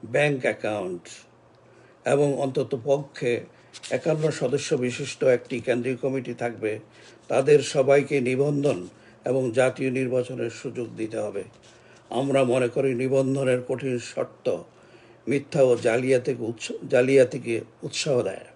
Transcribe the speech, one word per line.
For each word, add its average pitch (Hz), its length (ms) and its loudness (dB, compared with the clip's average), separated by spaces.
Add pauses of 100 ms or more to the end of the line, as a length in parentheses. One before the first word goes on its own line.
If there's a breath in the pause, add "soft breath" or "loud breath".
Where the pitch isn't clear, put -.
ব্যাংক 139 360 0
অ্যাকাউন্ট 104 680 -4 (960 soft breath)
এবং 139 340 2
অন্তত 131 460 -2
পক্ষে 139 600 -2 (460 loud breath)
একান্ন 151 400 0
সদস্য 139 440 -2
বিশিষ্ট 127 500 -4
একটি 123 360 2
কেন্দ্রীয় 123 360 -2
কমিটি 127 380 -4
থাকবে, 110 440 -4 (500 loud breath)
তাদের 139 300 6
সবাইকে 139 640 4
নিবন্ধন 127 680 0 (360 loud breath)
এবং 131 280 0
জাতীয় 131 380 0
নির্বাচনের 123 600 -4
সুযোগ 117 460 -10
দিতে 110 220 -6
হবে। 101 260 -6 (640 loud breath)
আমরা 135 340 2
মনে 123 240 2
করি 135 260 0
নিবন্ধনের 131 640 2 (100)
কঠিন 127 300 -4
শর্ত - 580 -4 (720 loud breath)
মিথ্যা 143 340 0
ও 123 140 6
জালিয়াতিকে 123 680 2
উৎস-, - 480 -8
জালিয়াতিকে 123 680 4 (220)
উৎসাহ 131 400 -2
দেয় 95 220 -6 (120)